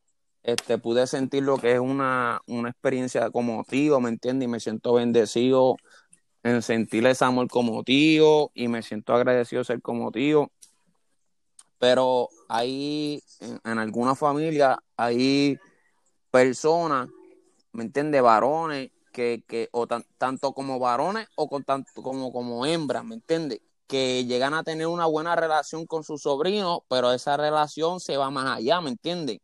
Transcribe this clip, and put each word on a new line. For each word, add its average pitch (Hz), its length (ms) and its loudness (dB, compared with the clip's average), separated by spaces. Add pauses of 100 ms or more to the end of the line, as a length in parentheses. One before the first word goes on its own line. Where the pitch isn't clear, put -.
(420)
este, 117 360 -2
pude 120 280 2
sentir 139 360 -2
lo 135 160 2
que 117 160 2
es 123 60 2
una, 127 680 -2
una 120 240 -6
experiencia 127 600 -2
como 120 340 -2
tío, 139 360 2
¿me 120 100 0
entiendes? 127 360 -2
Y 120 40 -4
me 117 100 -4
siento 120 340 -2
bendecido 120 840 4 (680)
en 120 200 0
sentir 113 440 0
ese 131 180 2
amor 127 240 2
como 117 360 -2
tío 151 680 4
y 120 140 -4
me 117 140 -4
siento 107 320 -4
agradecido 123 460 2
de 123 60 -6
ser 123 160 -4
como 120 300 -6
tío. 143 380 2 (1300)
Pero 127 500 2 (200)
hay, 143 720 -4 (180)
en, 117 240 -14
en 113 140 -4
alguna 117 360 -2
familia, 147 640 0 (180)
hay 135 600 2 (720)
personas, 131 760 2 (640)
¿me 113 120 -10
entiendes? 143 380 0
Varones 131 680 2 (220)
que, 120 360 -4
que 117 240 -6
o 117 140 -2
tan-, 117 180 -6 (140)
tanto 131 360 -2
como 135 240 -6
varones 143 580 -2
o 151 120 -2
con 139 160 -6
tanto 135 380 -6
como, 127 300 -8
como 120 340 -6
hembras, 139 380 -2
¿me 113 120 -14
entiendes? 156 440 -4 (260)
Que 127 380 0
llegan 123 300 0
a 160 80 -2
tener 160 240 -6
una 170 200 -2
buena 160 300 0
relación 160 500 -2
con 160 180 -8
su 156 140 -8
sobrino, 170 720 -2
pero 123 240 2
esa 143 240 -2
relación 151 640 -2
se 151 160 -6
va 135 140 -2
más 131 280 -4
allá, 143 220 0
¿me 151 100 -4
entiendes? 147 540 -6